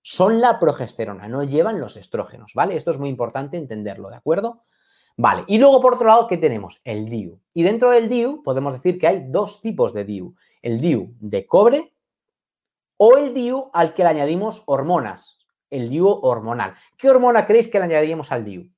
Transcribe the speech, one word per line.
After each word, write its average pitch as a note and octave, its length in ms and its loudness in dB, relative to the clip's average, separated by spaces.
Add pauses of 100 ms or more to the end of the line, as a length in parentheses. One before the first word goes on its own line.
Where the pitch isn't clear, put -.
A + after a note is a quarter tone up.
Son A3 400 0
la A#3+ 180 2
progesterona, G#2+ 680 -4
no C3 140 -6
llevan D#3+ 380 -2
los A2 160 -12
estrógenos, - 580 -12
¿vale? E3+ 220 -2
Esto D#3 160 -4
es C#3 60 -4
muy C#3+ 100 -6
importante C3+ 480 -8
entenderlo, G#2+ 520 -10
¿de A2 80 -20
acuerdo? G3 460 -4 (540)
Vale, G2+ 320 2
y G#3 100 2
luego C4+ 220 8
por B3 140 4
otro A#3 120 0
lado, A3+ 220 6
¿qué F#3 80 -2
tenemos? A#2 480 -4
El A2 240 -8
diu. G2 320 -10 (120)
Y E3+ 120 -2
dentro A3+ 260 2
del A#3 180 4
diu B3 360 -4
podemos C3+ 280 -4
decir F3 280 -2
que D#3 80 4
hay F3+ 200 0
dos C#3+ 320 -4
tipos B2+ 320 -2
de G#2 120 -6
diu. F#2+ 300 -10 (280)
El A#2 180 -4
diu C3 380 -2
de G2+ 260 -6
cobre A#3+ 480 2 (1040)
o A#3 200 8
el C#4 180 0
diu C4 380 -4
al E3+ 220 0
que F#3 100 2
le E3+ 60 4
añadimos D#3+ 560 -2
hormonas, C3+ 720 -4 (320)
el B2 200 -6
diu E3 180 2
hormonal. A#2+ 680 -2 (220)
¿Qué C4+ 140 2
hormona B3 340 4
creéis A3+ 240 4
que G#3+ 100 0
le F#3 80 -2
añadiríamos D#3 440 -2
al A#2+ 140 -6
diu? F#2+ 340 -14